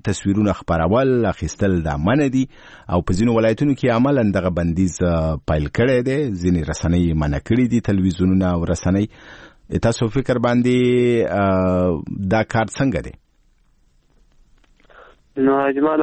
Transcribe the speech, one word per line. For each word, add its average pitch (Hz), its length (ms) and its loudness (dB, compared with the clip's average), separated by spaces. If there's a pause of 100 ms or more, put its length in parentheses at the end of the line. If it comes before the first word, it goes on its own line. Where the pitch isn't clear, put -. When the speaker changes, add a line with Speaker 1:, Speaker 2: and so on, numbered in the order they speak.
Speaker 1:
تصویرونه 98 500 0
خپرول، 113 640 0 (100)
اخیستل 95 400 -2
دا 78 200 -2 (120)
منع 139 260 2
دي 131 120 0 (480)
او 87 80 2
په - 160 -2
ځینو 117 180 2
ولایتونو 113 380 2
کې 123 220 0
عملاً 123 400 2
دغه 92 140 -2 (100)
بندیز، 85 440 0
اه، 80 320 0 (120)
پیل 76 180 0 (120)
کړی 123 300 2
دی. 135 100 -2 (260)
ځینې 90 260 2
رسنۍ 82 540 0
منع 73 260 -2
کړي 123 220 2
دي، 117 80 0 (100)
تلویزیونونه 92 640 0
او 85 180 -2
رسنۍ. 95 340 0 (760)
تاسو 117 260 0
فکر 123 400 -2
باندې، 120 300 2 (600)
اه، 92 640 2 (300)
دا 110 120 2
کار 113 220 -2 (120)
څنګه 120 280 -2
دی؟ - 80 -16 (2250)
Speaker 2:
نو 135 220 2
اجمل 139 440 2